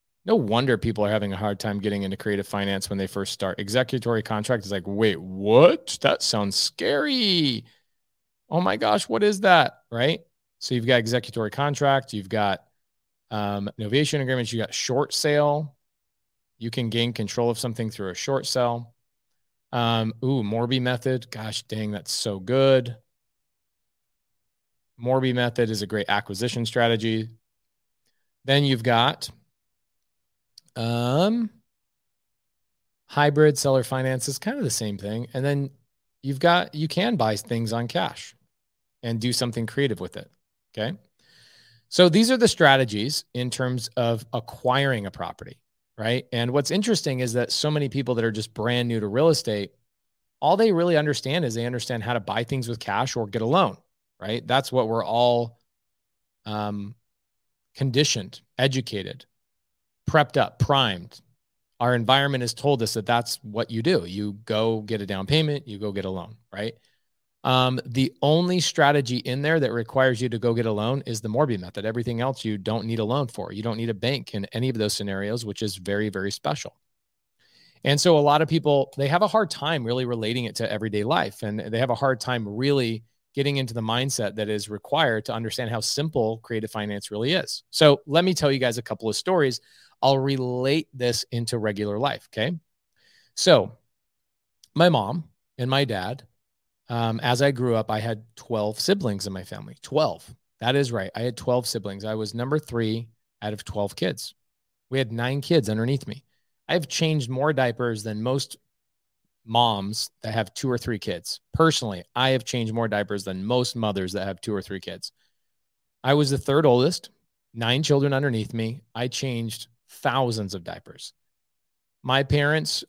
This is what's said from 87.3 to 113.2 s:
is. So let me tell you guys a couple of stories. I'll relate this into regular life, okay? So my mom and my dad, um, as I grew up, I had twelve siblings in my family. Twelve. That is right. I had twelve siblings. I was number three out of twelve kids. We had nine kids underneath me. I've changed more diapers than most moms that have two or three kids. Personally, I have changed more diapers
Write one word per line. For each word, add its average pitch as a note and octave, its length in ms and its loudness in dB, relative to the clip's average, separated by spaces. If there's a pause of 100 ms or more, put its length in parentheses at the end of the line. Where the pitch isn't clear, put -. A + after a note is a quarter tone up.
is. - 380 -4
So C#3+ 360 6
let D#3 180 2
me F#3 100 2
tell C#3+ 180 2
you C3+ 80 0
guys A#2+ 180 0
a A#2+ 40 -8
couple A2 260 -6
of G#2+ 80 -2
stories. D3 440 0 (400)
I'll C3+ 180 6
relate C3 760 0
this B2 380 0
into A#2 260 -2
regular G#2 400 -2
life, C3+ 340 -4
okay? C3+ 240 -2 (800)
So B2 440 4 (960)
my E3 140 6
mom C#3 360 0 (340)
and B2+ 120 -2
my C#3 140 4
dad, A2+ 400 -6 (640)
um, A#2 320 -2
as B2 200 2
I C#3+ 120 4
grew B2 220 0
up, A2 160 0
I G#2+ 100 0
had A2+ 240 -6 (120)
twelve G#2+ 420 -4
siblings B2+ 480 0
in G2 60 -8
my F#2 120 -10
family. G2+ 360 -16
Twelve. C3 480 -2 (320)
That B2 160 0
is C3+ 160 0
right. F#2+ 220 -4
I A2 60 -6
had A#2+ 160 -4
twelve B2 300 0
siblings. G2 380 -8
I A2 120 -4
was G#2+ 180 -6
number C3 240 -2
three A#2 500 -4 (320)
out G#2 140 -6
of G2 100 -14
twelve G#2 320 -4
kids. - 380 -6 (560)
We C3 80 -2
had A#2+ 120 -2
nine B2 300 -2
kids C3+ 300 2
underneath A#2 360 0
me. G#2+ 180 -12 (440)
I've D#3 200 0
changed D#3 420 0
more C3+ 220 0
diapers A#2+ 500 0
than G#2+ 200 -6
most C3 340 -2 (880)
moms A2 640 0 (120)
that A2 120 -6
have A2 180 -2
two - 180 -4
or A#2+ 80 0
three A2+ 200 -4
kids. - 420 -8 (140)
Personally, A#2 500 2 (100)
I C3 160 2
have B2+ 140 0
changed A2+ 300 -4
more A#2 140 0
diapers G#2 360 -2